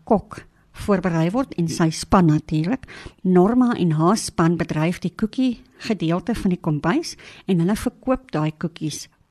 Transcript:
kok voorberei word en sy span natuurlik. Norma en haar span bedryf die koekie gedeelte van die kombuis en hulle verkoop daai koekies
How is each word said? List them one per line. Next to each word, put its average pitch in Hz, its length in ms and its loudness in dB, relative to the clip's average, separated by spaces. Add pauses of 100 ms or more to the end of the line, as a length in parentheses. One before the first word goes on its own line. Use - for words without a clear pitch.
kok - 420 -2 (260)
voorberei 175 580 0
word 262 240 -4
en 170 140 0
sy 160 220 2
span 180 360 2
natuurlik. 156 600 0 (360)
Norma 220 540 4
en 175 140 0
haar 165 260 2
span 170 400 0
bedryf 160 420 -2
die - 160 -6
koekie 240 460 -4 (180)
gedeelte 175 560 -2
van 196 160 0
die 175 100 -2
kombuis 170 560 -2 (300)
en 185 120 2
hulle 185 180 2
verkoop - 540 -4
daai 156 280 -2
koekies - 500 -8 (220)